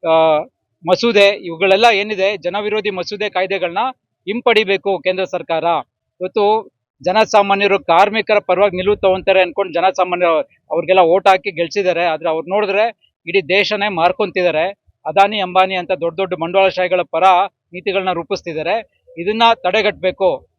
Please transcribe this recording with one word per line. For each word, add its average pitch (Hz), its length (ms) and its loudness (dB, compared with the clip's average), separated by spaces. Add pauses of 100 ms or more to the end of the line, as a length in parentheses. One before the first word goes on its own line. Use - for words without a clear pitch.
ಆ, 160 320 4 (500)
ಮಸೂದೆ, 202 560 2
ಇವುಗಳೆಲ್ಲ 190 480 2
ಏನಿದೆ 202 440 -2
ಜನವಿರೋಧಿ 208 520 -4
ಮಸೂದೆ 196 400 -6
ಕಾಯ್ದೆಗಳನ್ನ 180 480 -4 (320)
ಹಿಂಪಡಿಬೇಕು 202 920 -2
ಕೇಂದ್ರ 185 240 -2
ಸರ್ಕಾರ. 170 400 -4 (580)
ಇವತ್ತು 208 500 0 (320)
ಜನಸಾಮಾನ್ಯರು 196 760 2
ಕಾರ್ಮಿಕರ 214 600 2
ಪರವಾಗಿ 180 380 0
ನಿಲುವು 196 200 0
ತಗೊಂತಾರೆ 190 440 2
ಅನ್ಕೊಂಡು 180 320 -2
ಜನಸಾಮಾನ್ಯರು 175 640 0 (340)
ಅವ್ರಿಗೆಲ್ಲ 170 300 2
ಓಟ್ 175 260 4
ಹಾಕಿ 190 240 2
ಗೆಲ್ಸಿದ್ದಾರೆ. 170 540 -2
ಆದ್ರೆ 160 240 -4
ಅವ್ರು 160 200 -4
ನೋಡಿದ್ರೆ 202 380 0 (400)
ಇಡೀ 185 140 0
ದೇಶನೇ 202 480 -2
ಮಾರ್ಕೊಂತಿದ್ದಾರೆ. 180 920 0 (240)
ಅದಾನಿ, 196 340 2
ಅಂಬಾನಿ 185 360 0
ಅಂತ 175 160 -4
ದೊಡ್ಡ 170 280 -4
ದೊಡ್ಡ 185 140 -2
ಬಂಡವಾಳಶಾಹಿಗಳ 175 680 0
ಪರ 160 220 -2 (500)
ನೀತಿಗಳನ್ನ 185 380 -4
ರೂಪಿಸ್ತಿದ್ದಾರೆ. 170 960 -6 (120)
ಇದನ್ನ 214 260 -2 (200)
ತಡೆಗಟ್ಟಬೇಕು. 185 960 -2